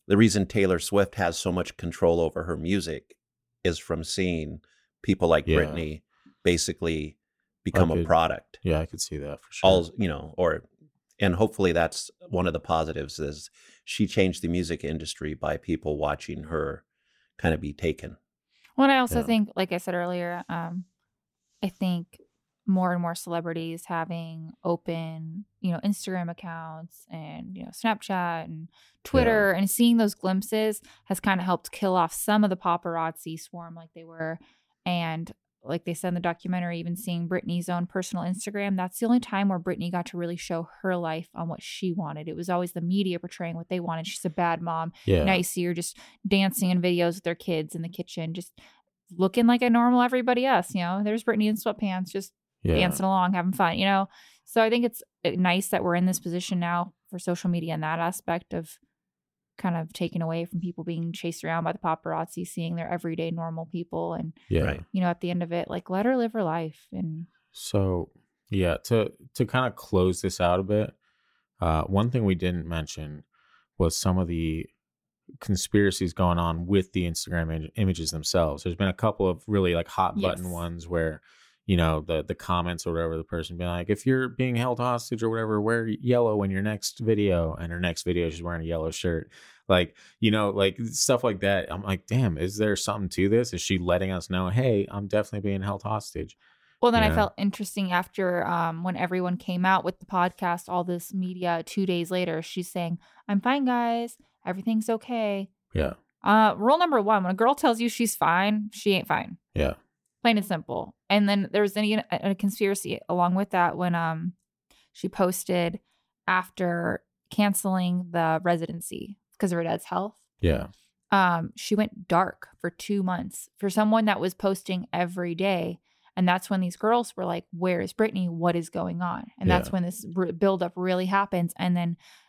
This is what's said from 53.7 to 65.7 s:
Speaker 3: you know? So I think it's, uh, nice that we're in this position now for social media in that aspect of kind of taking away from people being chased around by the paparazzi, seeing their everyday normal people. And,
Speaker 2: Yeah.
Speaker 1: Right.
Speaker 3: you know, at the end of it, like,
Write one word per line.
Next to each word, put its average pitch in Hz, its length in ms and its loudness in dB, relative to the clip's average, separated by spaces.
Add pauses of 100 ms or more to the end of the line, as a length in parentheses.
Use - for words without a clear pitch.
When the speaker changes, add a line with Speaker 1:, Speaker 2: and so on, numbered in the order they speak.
Speaker 3:
you 190 80 2
know? 196 240 2 (360)
So - 180 2
I 220 60 4
think 240 160 2
it's, - 180 -4 (220)
uh, - 60 2
nice 180 380 2
that - 140 0
we're 175 120 2
in 175 100 2
this 185 140 0
position 175 400 -4
now 175 340 -2 (160)
for 180 100 -10
social 180 300 -2
media 165 240 -2
in 151 80 -4
that 160 180 -2
aspect 170 540 -4
of 165 240 -8 (800)
kind 175 180 -2
of 160 180 -6
taking 170 280 -4
away 165 240 -2
from 175 140 -6
people 175 240 -8
being 165 280 -4
chased 165 320 -8
around 165 200 -2
by 165 80 -2
the - 80 -6
paparazzi, 165 640 -4
seeing 170 300 -6
their 165 140 -6
everyday 165 420 -4
normal 165 340 -6
people. 170 480 -6
And, 160 200 -6 (160)
Speaker 2:
Yeah. 82 140 2
Speaker 1:
Right. 71 280 -2
Speaker 3:
you 190 100 0
know, 180 80 2
at 175 120 -4
the 175 100 -4
end 175 120 -2
of 165 80 -6
it, 170 180 -2
like, - 200 -6